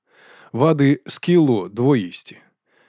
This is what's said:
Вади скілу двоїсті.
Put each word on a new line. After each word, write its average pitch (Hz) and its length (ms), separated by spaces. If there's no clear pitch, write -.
Вади 143 540
скілу 131 640
двоїсті. 113 680